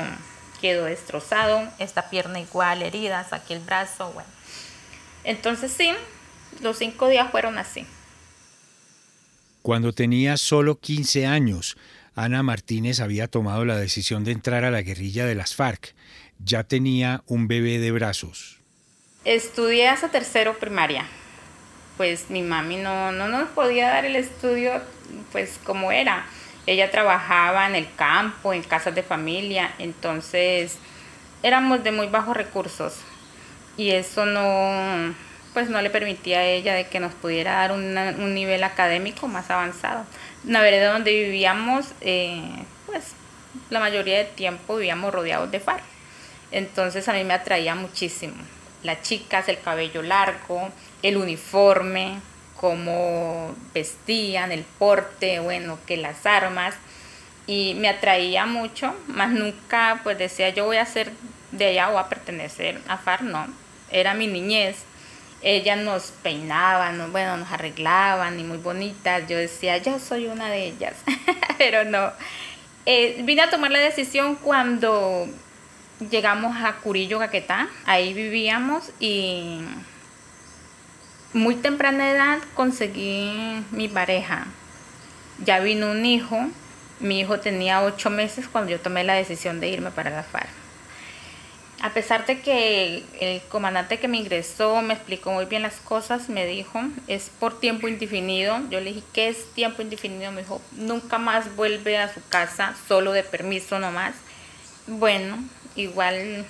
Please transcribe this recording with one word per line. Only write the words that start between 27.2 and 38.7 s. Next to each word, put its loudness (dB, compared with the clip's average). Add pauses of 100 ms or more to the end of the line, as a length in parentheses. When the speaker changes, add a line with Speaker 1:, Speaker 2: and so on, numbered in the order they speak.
Speaker 1:
en 0
el -2
campo, 2
en -2
casas 0
de 0
familia, -2
entonces 0 (640)
éramos 4
de 2
muy 0
bajos 0
recursos -4 (840)
y 0
eso 2
no, 2 (400)
pues, 0
no 0
le 0
permitía 0
a 4
ella 2
de 0
que -4
nos -2
pudiera -2
dar 4
una, -2
un -2
nivel 0
académico 0